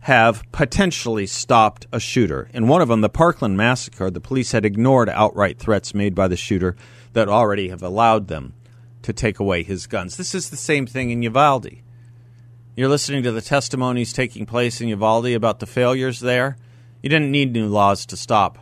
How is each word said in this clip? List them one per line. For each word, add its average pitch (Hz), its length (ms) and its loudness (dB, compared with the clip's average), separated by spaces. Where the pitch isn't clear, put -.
have 117 420 4
potentially 120 720 0
stopped - 640 2
a 120 80 -6
shooter. 85 540 -2
In 117 160 0
one 170 140 6
of 131 60 2
them, 113 120 2
the 107 80 2
Parkland 156 480 0
massacre, 107 540 -2
the 87 100 -10
police 131 320 -4
had 110 140 2
ignored 113 420 4
outright 98 500 0
threats - 360 -2
made 101 200 -2
by 95 140 2
the 90 80 0
shooter 90 400 -2
that 107 160 2
already 101 400 2
have 90 120 -12
allowed 104 460 2
them 71 240 -10
to 110 140 -8
take 110 260 -2
away 92 220 0
his 90 240 -8
guns. 87 320 -8
This - 160 -10
is 185 160 -8
the 151 60 -14
same 139 300 -2
thing 123 240 -6
in 120 120 -4
Uvalde. 131 560 0
You're 131 140 2
listening 143 320 0
to 120 100 0
the 110 80 -4
testimonies 127 720 -2
taking 113 320 -6
place 117 380 -4
in 117 60 -4
Uvalde 110 400 2
about 110 320 0
the 104 60 -10
failures 127 540 -2
there. 123 380 -2
You 139 60 -4
didn't 147 240 2
need 139 200 0
new 113 160 0
laws 101 380 2
to 92 120 -12
stop 101 440 0